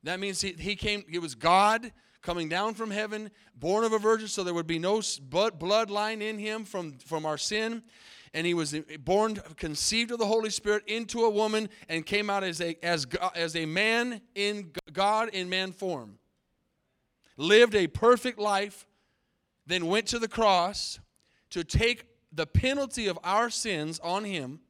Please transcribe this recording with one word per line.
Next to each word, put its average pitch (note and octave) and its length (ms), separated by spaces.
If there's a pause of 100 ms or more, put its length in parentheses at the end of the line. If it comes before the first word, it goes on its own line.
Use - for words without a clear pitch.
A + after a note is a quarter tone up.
That F3+ 160
means G3 200
he, G3 120
he F3+ 240
came, G#3 360
it E3 60
was E3 160
God G3+ 580 (300)
coming F3 260
down G3 280
from A3 160
heaven, G#3+ 400 (240)
born F#3+ 280
of A3 80
a A3 60
virgin, A3 300
so G3 160
there F3+ 100
would E3+ 140
be E3 100
no F#3+ 220
s-, - 180
blood, E3 420
bloodline G#3 640
in G#3+ 160
him G#3+ 260
from, E3+ 360
from D#3 260
our D3+ 140
sin. A3 420 (500)
And E3 140
he F3 80
was D3+ 220 (240)
born, G3+ 380 (180)
conceived A3 560
of A#3 80
the G#3+ 80
Holy A3 240
Spirit G#3 340
into A3+ 380
a A3+ 80
woman G#3+ 380 (200)
and E3 160
came G#3 240
out G3 140
as F3 180
a, E3+ 240
as E3 200
Go-, F3 280
as E3 220
a E3 100
man A3 560 (140)
in G3+ 300
G-, D#3 280
God G#3+ 360
in F#3 200
man F#3 220
form. D3 480 (1160)
Lived G#3+ 380
a F#3+ 140
perfect A#3+ 500
life, G3+ 480 (800)
then E3+ 220
went G#3+ 220
to A#3+ 100
the A3+ 80
cross G3+ 720 (500)
to E3+ 140
take A3+ 420 (260)
the D#3 140
penalty B3+ 640
of F3 160
our G#3+ 260
sins E3 540
on F#3 200
him. D#3+ 360 (100)